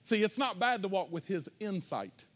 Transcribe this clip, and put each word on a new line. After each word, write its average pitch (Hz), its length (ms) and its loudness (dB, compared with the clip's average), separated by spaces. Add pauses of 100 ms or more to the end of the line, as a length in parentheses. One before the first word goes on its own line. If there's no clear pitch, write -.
See, 214 220 4
it's 214 160 0
not 240 180 0
bad 240 240 2
to 202 60 -2
walk 185 240 0
with 165 160 -4
his 175 200 -2 (120)
insight. 165 640 -4 (100)